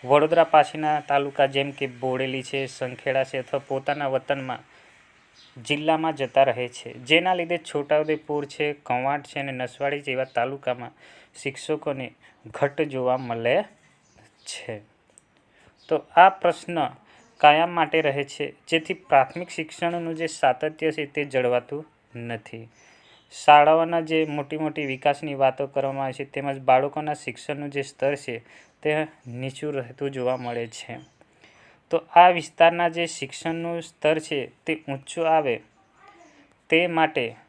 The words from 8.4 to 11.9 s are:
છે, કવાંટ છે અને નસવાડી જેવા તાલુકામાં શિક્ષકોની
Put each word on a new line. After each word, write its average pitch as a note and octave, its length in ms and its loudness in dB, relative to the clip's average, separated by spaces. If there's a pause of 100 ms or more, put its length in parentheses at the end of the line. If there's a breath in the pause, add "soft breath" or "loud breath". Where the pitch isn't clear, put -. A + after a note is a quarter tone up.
છે, D3 200 -6 (180)
કવાંટ C3+ 480 -2
છે - 80 -8
અને C#3 140 -6
નસવાડી C#3 540 -6
જેવા C3 280 -4
તાલુકામાં B2 640 -4 (380 soft breath)
શિક્ષકોની C#3 760 -8 (340 soft breath)